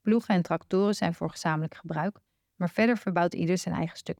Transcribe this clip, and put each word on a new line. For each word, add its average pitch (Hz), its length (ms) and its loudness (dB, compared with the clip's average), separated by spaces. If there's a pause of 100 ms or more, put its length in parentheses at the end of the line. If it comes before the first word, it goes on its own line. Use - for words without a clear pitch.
Ploegen 220 340 2
en 175 60 4
tractoren 196 540 0
zijn 170 180 -2
voor 165 160 -6
gezamenlijk 156 460 -4
gebruik, 160 440 -6 (360)
maar 180 140 -2
verder 226 280 2
verbouwt 175 360 0
ieder 170 240 0
zijn 165 180 -4
eigen 165 220 -4
stuk - 220 -10